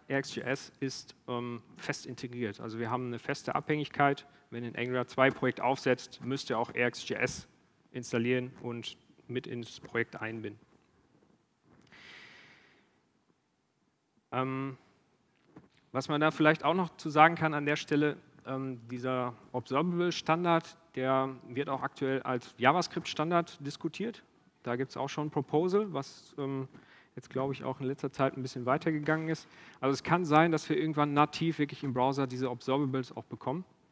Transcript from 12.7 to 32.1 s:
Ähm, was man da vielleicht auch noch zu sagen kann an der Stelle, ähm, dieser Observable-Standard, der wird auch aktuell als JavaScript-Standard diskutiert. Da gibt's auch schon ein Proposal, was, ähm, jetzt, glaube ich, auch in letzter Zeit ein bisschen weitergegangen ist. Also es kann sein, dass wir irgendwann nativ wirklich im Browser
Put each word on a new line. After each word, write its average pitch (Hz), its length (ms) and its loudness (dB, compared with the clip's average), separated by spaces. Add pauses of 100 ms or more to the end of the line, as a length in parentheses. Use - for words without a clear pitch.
Ähm, 131 440 -2 (1120)
was 131 160 -2
man 151 140 2
da 156 100 6
vielleicht 156 320 4
auch 151 100 4
noch 180 220 0
zu - 140 -6
sagen 156 260 10
kann 160 180 0
an 147 120 -2
der 147 100 2
Stelle, 147 400 2 (300)
ähm, 131 340 -6 (100)
dieser 123 440 -2 (180)
Observable-Standard, 170 1300 0 (180)
der 131 400 2 (140)
wird 135 180 -2
auch 135 140 -2
aktuell 131 400 -2
als - 360 -4
JavaScript-Standard 165 1040 2
diskutiert. 160 640 -8 (400)
Da 120 140 -2
gibt's 131 180 -4
auch 135 140 -4
schon 151 180 -4
ein 151 40 -6
Proposal, 180 600 2
was, - 460 -8
ähm, 135 320 -4 (480)
jetzt, - 120 -16
glaube 135 220 -2
ich, 139 140 -6
auch 131 160 -4
in 131 60 -2
letzter 139 260 -4
Zeit 135 240 2
ein 135 40 -6
bisschen 127 240 -6
weitergegangen 156 600 0
ist. 160 220 -4 (320)
Also 131 100 2
es 135 100 0
kann 175 220 4
sein, 160 300 6
dass 156 160 -2
wir 151 80 2
irgendwann 151 360 0
nativ 151 460 2
wirklich 147 240 -2
im 135 100 -2
Browser 131 320 2